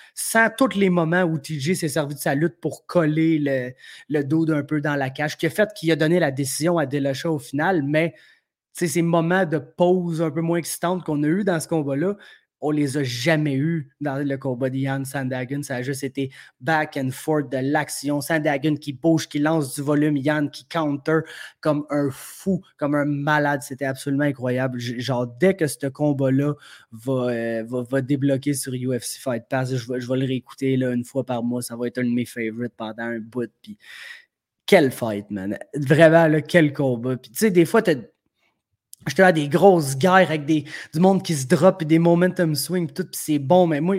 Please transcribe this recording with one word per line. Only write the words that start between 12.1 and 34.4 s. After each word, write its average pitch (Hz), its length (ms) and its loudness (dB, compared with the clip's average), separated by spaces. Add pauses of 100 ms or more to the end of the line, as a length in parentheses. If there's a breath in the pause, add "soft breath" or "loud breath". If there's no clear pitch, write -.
on 151 120 -2
les 147 260 0
a 143 60 0
jamais 143 500 0
eus 151 380 -2 (100)
dans 143 260 -4
le 139 80 -2
combat 131 360 -2
de 135 60 -4
Yan 135 280 -2
Sandhagen. 131 560 -6
Ça 139 140 -6
a 123 80 -6
juste 135 200 -6
été 135 280 -4 (280 loud breath)
back 156 380 0
and 131 140 -2
forth 143 400 -2
de 131 100 -2
l'action. 143 580 -2
Sandhagen 151 580 0
qui 147 160 -10
bouge, 160 360 2
qui - 80 -6
lance 147 380 0
du 143 80 -8
volume, 147 340 2
Yan 147 300 0
qui - 180 -12
counter 156 540 -2 (420 loud breath)
comme 147 300 0
un 143 180 0
fou, - 540 -6 (140)
comme 147 180 -2
un 147 100 0
malade. 147 560 0
C'était 135 240 -8
absolument 139 380 -2
incroyable. 127 560 -2
J-, 120 200 -6
genre, 123 280 -2
dès 180 280 0
que 165 120 -2
ce - 180 -8
combat-là 139 680 0 (360 loud breath)
va, 113 220 -6
euh, 117 500 -2
va, 123 200 -6
va 131 180 -2
débloquer 139 540 0
sur 131 180 -8
U 127 260 -4
F - 40 -10
C - 160 -12
Fight 117 280 -6
Pass, 131 280 -2
je 123 180 -6
vais, 127 60 -4
je 120 80 -8
vais 131 100 -2
le 135 80 0
réécouter, 131 520 -2
là, 127 160 -2
une 120 120 -4
fois 135 180 -6
par 120 200 -4
mois. 120 180 -4
Ça 117 140 -12
va 120 100 -6
être 120 140 -6
un 123 60 -2
de 120 40 0
mes 120 160 -2
favorites 113 500 -8
pendant 110 280 -10
un 117 160 -6
bout. 113 320 -8 (100)
Puis 104 160 -18 (880 loud breath)